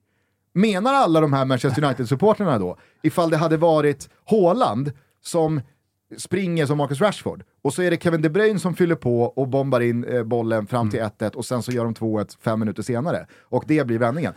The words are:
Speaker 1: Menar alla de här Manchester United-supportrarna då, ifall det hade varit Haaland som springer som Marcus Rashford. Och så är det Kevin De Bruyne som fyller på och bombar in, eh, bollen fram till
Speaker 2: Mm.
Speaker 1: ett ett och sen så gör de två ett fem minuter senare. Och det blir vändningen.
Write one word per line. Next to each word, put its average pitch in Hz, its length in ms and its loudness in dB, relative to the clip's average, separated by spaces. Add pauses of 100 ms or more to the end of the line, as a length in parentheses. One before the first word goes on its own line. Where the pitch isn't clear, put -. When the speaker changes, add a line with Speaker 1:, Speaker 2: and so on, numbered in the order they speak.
(540)
Speaker 1:
Menar 208 400 2
alla 185 280 4
de 151 120 2
här 135 120 2
Manchester 131 380 0
United-supportrarna 139 760 2
då, 90 180 -6 (240)
ifall 165 280 0
det 160 80 2
hade 160 200 0
varit 151 520 2 (160)
Haaland 175 680 2 (300)
som 156 400 -2 (560)
springer 170 480 -2
som 147 120 0
Marcus 143 240 -2
Rashford. 170 420 -2 (180)
Och 139 120 0
så - 80 -4
är 180 100 2
det 165 120 -2
Kevin 165 180 2
De 160 80 2
Bruyne 208 300 2
som 165 160 -2
fyller 170 200 2
på 120 280 0
och 131 240 -2
bombar 135 320 0
in, 120 240 0
eh, 120 200 -2
bollen 113 440 -2
fram 117 220 0
till 110 100 -4
Speaker 2:
Mm. 110 80 -4
Speaker 1:
ett - 140 -10
ett 107 140 -4
och 120 100 -8
sen 120 180 -4
så - 80 -8
gör 120 120 -2
de 117 100 -4
två 110 260 -4
ett 101 220 -6
fem 110 180 -2
minuter 110 240 -4
senare. 120 440 -4 (160)
Och 120 240 -2
det 151 200 2
blir 113 120 -2
vändningen. 123 380 -2